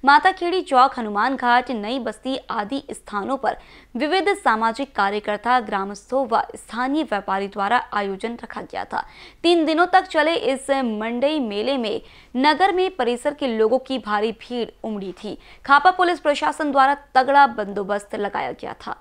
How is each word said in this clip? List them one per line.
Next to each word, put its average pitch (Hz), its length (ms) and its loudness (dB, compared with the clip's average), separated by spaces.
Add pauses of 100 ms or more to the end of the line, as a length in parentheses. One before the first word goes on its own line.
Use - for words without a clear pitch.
माता 285 280 6
खेड़ी 349 300 -2
चौक, 262 360 4
हनुमान 220 380 -2
घाट, 247 360 2
नई 226 260 -4
बस्ती 247 400 -6 (120)
आदि 208 320 -6 (100)
स्थानों 208 440 -6
पर 254 200 -2 (380)
विविध 320 400 0
सामाजिक 226 640 -2
कार्यकर्ता, 208 680 0
ग्रामस्थों 208 680 -4
व 226 140 0 (140)
स्थानीय 269 460 -4
व्यापारी 196 460 -4
द्वारा 208 340 0 (120)
आयोजन 208 480 -4
रखा - 200 -12
गया - 220 -8
था। - 200 -6 (380)
तीन 339 240 4
दिनों 320 200 2
तक 370 200 2
चले 320 280 2
इस - 360 -2
मंडई 247 720 0
मेले 226 380 -2
में 220 220 -4 (360)
नगर 311 360 4
में 370 240 0
परिसर 247 380 -2
के 277 140 -6
लोगों 220 320 2
की 262 180 -6
भारी 214 420 -2
भीड़ 240 280 -6 (160)
उमड़ी 202 300 -8
थी। - 220 -10 (300)
खापा 285 240 6
पुलिस 359 300 2
प्रशासन 294 520 0
द्वारा 277 240 4 (180)
तगड़ा 277 340 6
बंदोबस्त 202 680 -4
लगाया 202 360 -4
गया - 240 -12
था। - 240 -12